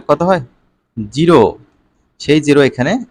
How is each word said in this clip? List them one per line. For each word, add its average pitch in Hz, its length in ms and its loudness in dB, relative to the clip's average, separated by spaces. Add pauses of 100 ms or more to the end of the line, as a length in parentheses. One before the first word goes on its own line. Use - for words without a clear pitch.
কত 147 140 0
হয়? 175 200 -2 (720)
জিরো। 127 460 2 (640)
সেই 151 220 0
জিরো 143 200 2
এখানে 143 500 -2